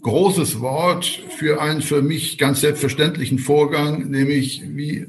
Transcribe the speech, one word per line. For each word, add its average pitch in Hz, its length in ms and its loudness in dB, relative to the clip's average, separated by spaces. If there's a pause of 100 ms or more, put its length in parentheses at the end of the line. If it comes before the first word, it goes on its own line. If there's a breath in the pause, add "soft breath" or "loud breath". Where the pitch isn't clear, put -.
großes 156 580 2
Wort 160 440 0
für - 560 -2
einen 151 220 0
für 147 200 2
mich 151 360 -2
ganz 139 240 2
selbstverständlichen 143 760 0
Vorgang, 147 720 2
nämlich, 135 560 0
wie 147 420 -6